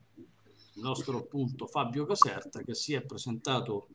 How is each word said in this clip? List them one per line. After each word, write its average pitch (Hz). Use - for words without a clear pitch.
il -
nostro 131
appunto 131
Fabio 139
Caserta, 110
che 117
si -
è 127
presentato 117